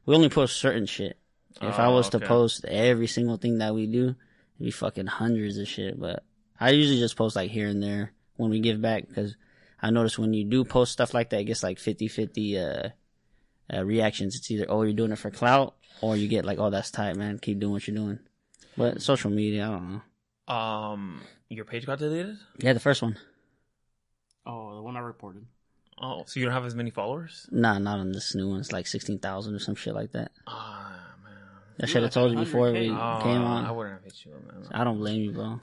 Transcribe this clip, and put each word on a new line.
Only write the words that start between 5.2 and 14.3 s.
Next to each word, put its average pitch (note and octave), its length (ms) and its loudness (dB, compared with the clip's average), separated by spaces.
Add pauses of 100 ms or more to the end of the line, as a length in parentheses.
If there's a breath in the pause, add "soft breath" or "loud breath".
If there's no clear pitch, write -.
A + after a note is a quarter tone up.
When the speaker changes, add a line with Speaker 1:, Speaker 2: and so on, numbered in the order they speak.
Speaker 1:
of G2+ 100 -6
shit, G2 300 -6
but - 260 -6 (360)
I B2 100 6
usually C#3+ 280 6
just A#2+ 180 0
post, A2 200 0
like, F#2+ 140 -2
here G#2+ 180 -2
and G2+ 140 0
there G2+ 300 -4 (240)
when A2+ 140 0
we A2 100 2
give A2 220 2
back, A2+ 220 0 (100)
'cause G#2 220 -4 (440 soft breath)
I - 100 2
notice A2+ 280 2
when A2 160 0
you G#2+ 100 0
do B2 200 2
post B2 280 2
stuff - 220 0
like A#2 160 0
that, G#2+ 100 2
it G2+ 40 -2
gets, A2 180 -2
like, F#2+ 160 -2
fifty G#2+ 300 -4
fifty, G#2 500 -2
uh, E2+ 300 -4 (840)
uh, - 120 -2
reactions. G#2 520 0